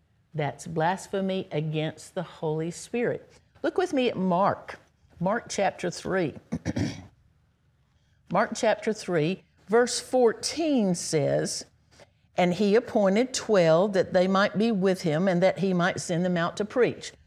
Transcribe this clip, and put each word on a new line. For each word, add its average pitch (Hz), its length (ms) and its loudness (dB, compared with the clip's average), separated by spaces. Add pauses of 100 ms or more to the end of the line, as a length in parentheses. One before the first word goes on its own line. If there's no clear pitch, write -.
(320)
"That's 147 340 -6
blasphemy 190 840 -2
against 156 600 -4
the 185 80 -6
Holy 160 480 -6
Spirit." - 600 -6 (320)
Look - 140 -2
with 370 160 -2
me 254 160 2
at - 80 -4
Mark, 185 600 0 (420)
Mark 202 280 -2
chapter 185 420 -2
three. 175 440 -2 (300)
<clears throat> - 1700 -12
Mark 214 220 0
chapter 220 380 0
three, 175 500 -2 (240)
verse 233 340 2
fourteen 254 960 2
says, 151 720 -2 (680)
"And 180 180 2
he 202 220 2
appointed 233 580 2
twelve 185 580 4
that 185 200 0
they 185 140 4
might 190 300 2
be 226 160 2
with 190 300 0
him 170 260 2
and 175 140 2
that 190 160 2
he 190 160 0
might 180 260 0
send 175 240 -2
them 180 120 0
out 175 200 -2
to 208 80 -2
preach." 208 480 0 (140)